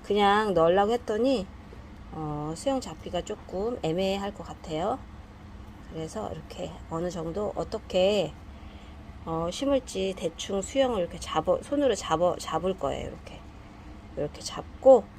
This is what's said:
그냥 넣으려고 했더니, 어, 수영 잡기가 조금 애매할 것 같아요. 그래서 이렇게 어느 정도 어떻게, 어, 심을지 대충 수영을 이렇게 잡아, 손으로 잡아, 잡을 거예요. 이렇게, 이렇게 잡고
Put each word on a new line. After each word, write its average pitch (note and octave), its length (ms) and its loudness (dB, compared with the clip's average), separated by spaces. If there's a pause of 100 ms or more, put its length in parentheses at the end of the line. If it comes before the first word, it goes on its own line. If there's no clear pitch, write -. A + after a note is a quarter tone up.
그냥 G3+ 500 4
넣으려고 F3+ 380 6
했더니, A#3 540 2 (640)
어, D3+ 440 -4
수영 C4+ 240 0
잡기가 F3 420 -6
조금 G#3 600 -4
애매할 F#3+ 520 0
것 D#3+ 120 -12
같아요. D#3+ 520 -4 (920)
그래서 D#3+ 420 -8
이렇게 - 380 -8 (200)
어느 E3+ 200 -2
정도 E3+ 460 -4
어떻게, F#3 760 2 (920)
어, E3 260 -2
심을지 G3 680 0
대충 G3 460 -4
수영을 B3+ 380 4
이렇게 E3+ 180 -4
잡아, - 440 2
손으로 C#4 320 2
잡아, E3 440 2
잡을 F3+ 400 -2
거예요. C3+ 300 -2
이렇게, - 320 -12 (760)
이렇게 D3+ 240 -4
잡고 - 640 6 (140)